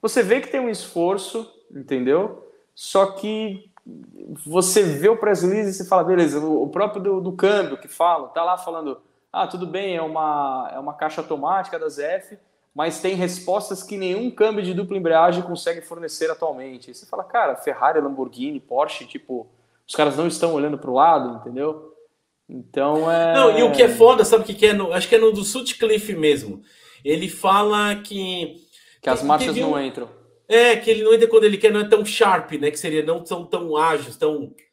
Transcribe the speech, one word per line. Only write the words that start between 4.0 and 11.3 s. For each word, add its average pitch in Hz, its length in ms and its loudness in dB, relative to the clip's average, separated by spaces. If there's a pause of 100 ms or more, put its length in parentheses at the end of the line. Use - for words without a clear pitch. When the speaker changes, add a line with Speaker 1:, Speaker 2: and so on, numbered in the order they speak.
Speaker 1:
você 180 380 2
vê 160 240 0
o 226 100 4
press 202 260 0
release 202 260 0
e 190 40 -6
você 190 120 -10
fala, 185 180 2
"Beleza", 165 380 2
o, 156 220 0
o 147 60 -4
próprio 202 320 -4
do, 190 200 -2
do 180 100 -6
câmbio 185 460 0
que - 100 -20
fala, 160 420 0
tá 165 140 -4
lá 180 140 -2
falando, 160 420 -10 (320)
"Ah, 190 160 -2
tudo 185 180 -8
bem, 185 300 -6
é 165 60 -4
uma, 147 720 -4
é 131 60 -10
uma 143 160 -10
caixa 160 260 -6
automática 165 580 -4